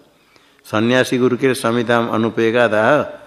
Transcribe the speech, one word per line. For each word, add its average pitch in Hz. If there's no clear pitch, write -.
सन्यासी 123
गुरु 123
के 131
समिताम 117
अनुपयोगादाह 113